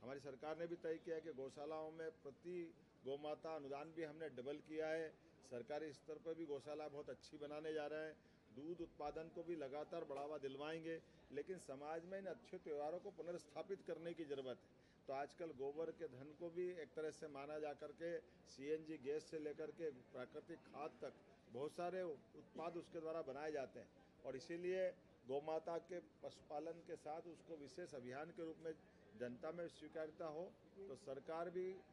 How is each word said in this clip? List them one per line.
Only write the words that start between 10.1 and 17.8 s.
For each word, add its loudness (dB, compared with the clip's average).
दिलवाएंगे, 0
लेकिन 0
समाज -2
में -2
इन -2
अच्छे -4
त्योहारों 2
को -6
पुनर्स्थापित -2
करने 0
की 0
ज़रूरत 2
है। -20
तो 0
आजकल 0
गोबर 4
के -2
धन -6
को 0
भी 4
एक -4
तरह 4
से -4
माना 0
जा 2
करके 0